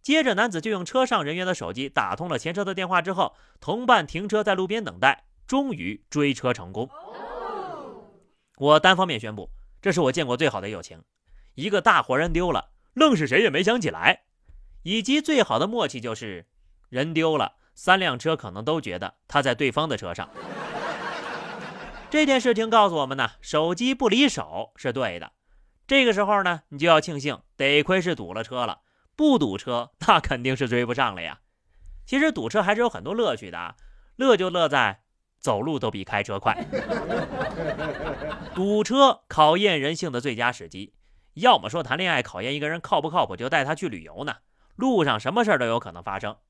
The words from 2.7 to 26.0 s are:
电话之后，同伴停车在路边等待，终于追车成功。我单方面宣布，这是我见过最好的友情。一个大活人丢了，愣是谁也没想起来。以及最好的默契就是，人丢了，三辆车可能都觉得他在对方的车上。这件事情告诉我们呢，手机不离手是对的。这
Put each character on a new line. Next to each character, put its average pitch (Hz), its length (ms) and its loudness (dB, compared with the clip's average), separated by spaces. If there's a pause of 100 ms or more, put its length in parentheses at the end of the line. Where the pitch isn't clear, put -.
电 185 120 -4
话 180 140 2
之 180 140 -6
后， 175 200 0 (260)
同 226 260 -4
伴 208 200 6
停 185 220 -8
车 214 160 0
在 196 100 2
路 190 120 -2
边 214 180 -4
等 92 160 -12
待， 135 240 4 (220)
终 269 260 -2
于 98 380 -8
追 143 240 0
车 123 180 -2
成 92 180 -6
功。 107 200 -6 (1700)
我 147 200 6
单 185 160 8
方 185 120 2
面 147 120 -4
宣 107 160 -8
布， 104 140 -10 (320)
这 196 100 0
是 170 120 2
我 131 100 4
见 139 140 -2
过 123 100 0
最 139 140 2
好 104 100 -6
的 98 80 -10
友 98 140 -8
情。 80 200 -20 (520)
一 165 160 -6
个 196 100 2
大 175 220 6
活 127 160 0
人 170 120 0
丢 170 220 0
了， 107 200 -4 (200)
愣 277 240 6
是 156 100 0
谁 131 140 4
也 226 80 2
没 156 140 0
想 226 180 2
起 175 80 -2
来。 92 360 2 (580)
以 208 200 -4
及 277 200 0
最 294 200 2
好 113 160 2
的 151 80 2
默 214 220 -2
契 135 100 -10
就 113 160 -6
是， 98 320 -12 (440)
人 147 240 -4
丢 160 240 2
了， 110 160 0 (200)
三 185 240 4
辆 156 200 0
车 160 180 -2
可 - 140 -12
能 101 140 -10
都 156 160 -2
觉 90 180 -8
得 92 160 -8 (140)
他 143 120 2
在 135 140 2
对 131 160 0
方 156 180 -2
的 127 80 -4
车 92 160 -8
上。 85 160 -10 (1800)
这 302 160 4
件 269 120 4
事 247 140 2
情 220 160 0
告 220 220 6
诉 170 60 -4
我 143 100 0
们 135 100 -4
呢， 131 140 0 (100)
手 160 340 0
机 247 200 0
不 254 140 2
离 247 200 4
手 87 480 -6
是 127 160 -4
对 113 260 -4
的。 78 140 -14 (540)
这 269 180 4